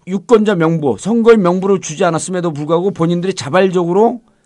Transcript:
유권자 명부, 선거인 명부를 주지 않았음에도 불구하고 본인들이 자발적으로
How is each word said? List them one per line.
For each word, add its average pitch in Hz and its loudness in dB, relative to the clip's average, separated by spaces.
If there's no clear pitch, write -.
유권자 202 2
명부, 160 0
선거인 226 2
명부를 185 0
주지 160 -6
않았음에도 170 -4
불구하고 165 -2
본인들이 175 -2
자발적으로 185 0